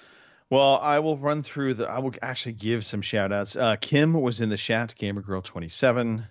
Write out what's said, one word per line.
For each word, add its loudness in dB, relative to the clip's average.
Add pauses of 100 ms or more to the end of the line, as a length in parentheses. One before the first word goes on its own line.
(480)
Well, 6
I 2
will 0
run -2
through -2
the, -4
I -6
will -4
actually -6
give -2
some -6
shout 0
outs. -4
Uh, 2
Kim 4
was 0
in 0
the 0
chat, -2
Gamer -4
Girl -6
twenty-seven. 0